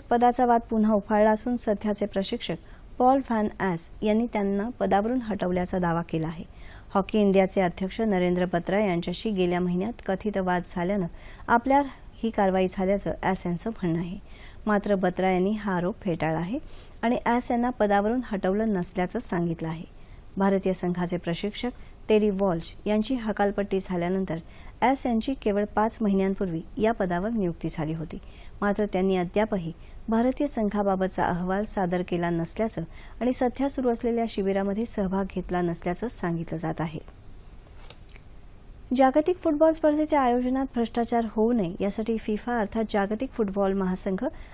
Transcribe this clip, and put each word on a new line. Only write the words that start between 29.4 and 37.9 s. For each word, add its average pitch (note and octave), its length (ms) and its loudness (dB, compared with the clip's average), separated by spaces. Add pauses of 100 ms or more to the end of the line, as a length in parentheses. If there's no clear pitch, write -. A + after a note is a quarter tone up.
भारतीय B3+ 380 2
संघाबाबतचा G3+ 800 0
अहवाल F3+ 380 0
सादर F3+ 440 -2
केला F3 220 -2
नसल्याचं E3+ 520 -2 (400)
आणि B3+ 120 2
सध्या C4 360 0
सुरू C4 200 0
असलेल्या A#3 400 0
शिबिरामध्ये G3 560 0
सहभाग G3 400 -2 (100)
घेतला F3+ 260 -2
नसल्याचं F3 460 -2
सांगितलं E3+ 500 -4
जात D#3+ 220 -4
आहे. D#3+ 400 -6 (1800)